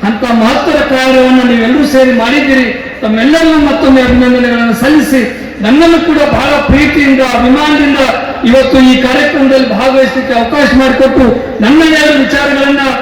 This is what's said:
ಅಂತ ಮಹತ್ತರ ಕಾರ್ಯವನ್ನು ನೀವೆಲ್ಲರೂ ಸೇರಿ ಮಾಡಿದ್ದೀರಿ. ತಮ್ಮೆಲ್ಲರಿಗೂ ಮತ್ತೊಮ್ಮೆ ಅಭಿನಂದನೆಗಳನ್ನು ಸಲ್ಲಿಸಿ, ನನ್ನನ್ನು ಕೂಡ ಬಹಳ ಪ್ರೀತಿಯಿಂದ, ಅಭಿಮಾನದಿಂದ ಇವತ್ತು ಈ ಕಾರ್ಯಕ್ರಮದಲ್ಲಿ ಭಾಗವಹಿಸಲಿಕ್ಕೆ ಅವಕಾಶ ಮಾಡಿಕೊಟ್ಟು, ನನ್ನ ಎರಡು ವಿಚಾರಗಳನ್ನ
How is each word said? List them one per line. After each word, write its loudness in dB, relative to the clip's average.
ಅಂತ -4
ಮಹತ್ತರ -2
ಕಾರ್ಯವನ್ನು 2
ನೀವೆಲ್ಲರೂ 0
ಸೇರಿ 2
ಮಾಡಿದ್ದೀರಿ. 0
ತಮ್ಮೆಲ್ಲರಿಗೂ 0
ಮತ್ತೊಮ್ಮೆ 2
ಅಭಿನಂದನೆಗಳನ್ನು 0
ಸಲ್ಲಿಸಿ, 2
ನನ್ನನ್ನು 2
ಕೂಡ 0
ಬಹಳ -2
ಪ್ರೀತಿಯಿಂದ, 2
ಅಭಿಮಾನದಿಂದ 0
ಇವತ್ತು 2
ಈ 4
ಕಾರ್ಯಕ್ರಮದಲ್ಲಿ 0
ಭಾಗವಹಿಸಲಿಕ್ಕೆ -2
ಅವಕಾಶ -2
ಮಾಡಿಕೊಟ್ಟು, 2
ನನ್ನ 4
ಎರಡು 2
ವಿಚಾರಗಳನ್ನ -2